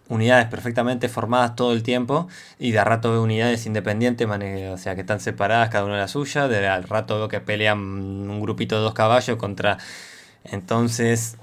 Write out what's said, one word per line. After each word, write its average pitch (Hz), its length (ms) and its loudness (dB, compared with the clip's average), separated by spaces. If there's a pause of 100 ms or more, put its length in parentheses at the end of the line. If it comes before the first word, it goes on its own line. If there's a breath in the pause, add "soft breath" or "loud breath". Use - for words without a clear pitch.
unidades 117 400 6
perfectamente 120 600 -2
formadas 117 480 0
todo 123 160 2
el 113 100 0
tiempo 123 460 0 (300 loud breath)
y 123 140 0
de 107 60 4
a 101 60 4
rato 113 260 2
veo 113 120 2
unidades 113 440 0
independientes, 110 640 0
mane-, 98 420 -6
o 95 80 -8
sea, 95 160 -4
que 92 60 -4
están 101 200 -2
separadas, 110 500 2
cada 104 160 0
una 101 120 -2
la 98 100 -2
suya, 143 400 -2
de 104 200 0
al 92 160 0
rato 110 340 -2
veo 107 100 -2
que 107 120 -6
pelean 104 380 2
un 98 600 -6
grupito 110 360 -2
de 107 60 2
dos 110 120 0
caballos 117 440 2
contra... 101 400 -2 (640 loud breath)
Entonces 117 1000 0